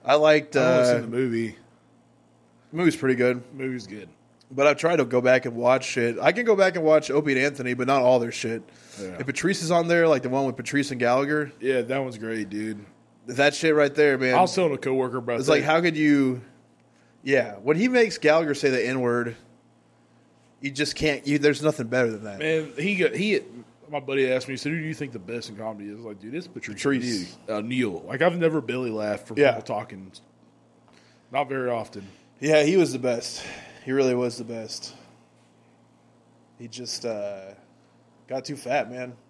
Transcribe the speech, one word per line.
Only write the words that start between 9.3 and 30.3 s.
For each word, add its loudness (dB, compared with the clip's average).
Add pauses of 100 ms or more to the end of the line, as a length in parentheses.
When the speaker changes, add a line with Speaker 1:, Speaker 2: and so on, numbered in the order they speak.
Speaker 1:
is -4
on 2
there, 4
like 4
the -4
one 0
with -4
Patrice -2
and -6
Gallagher. 0
Speaker 2:
Yeah, 0
that -4
one's -6
great, -6
dude. -8 (420)
Speaker 1:
That 2
shit 2
right 2
there, 4
man. 2
Speaker 2:
I 6
was 2
telling 0
a -8
coworker -2
about -4
Speaker 1:
It's -2
Speaker 2:
that. 4
Speaker 1:
like, 4
how 2
could 0
you, 2 (800)
yeah, 2
when 2
he 2
makes 2
Gallagher 2
say 0
the 0
N-word, -2 (1200)
you -6
just -4
can't, -2
you, 2
there's 2
nothing 0
better 2
than -8
that. -12
Speaker 2:
Man, -2
he -2
got, 2
he, 0 (500)
my -6
buddy 0
asked -2
me, -6
he -8
said, -4
"Who -4
do -6
you -6
think -10
the -12
best -10
in -14
comedy -10
is?" -12
I -16
was -18
like, -14
"Dude, -14
it's -10
Patrice -12
Speaker 1:
Patrice. -2 (120)
Speaker 2:
O'Neal." -4
Uh, -2
Neal. -4
Like, -4
I've 2
never 2
belly -6
laughed -4
from -6
Speaker 1:
Yeah. 6
Speaker 2:
people -4
talking. -10 (1200)